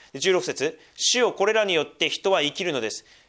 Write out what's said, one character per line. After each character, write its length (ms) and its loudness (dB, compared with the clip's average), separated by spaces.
で、 60 -12
十 120 2
六 120 2
節、 360 -4
「主 240 0
よ、 140 2
こ 120 0
れ 80 2
ら 120 2
に 80 0
よ 100 2
っ 20 -4
て 240 -2
人 220 -2
は 100 4
生 140 -2
き 80 -6
る 80 -2
の 100 -4
で 80 -4
す。 160 -10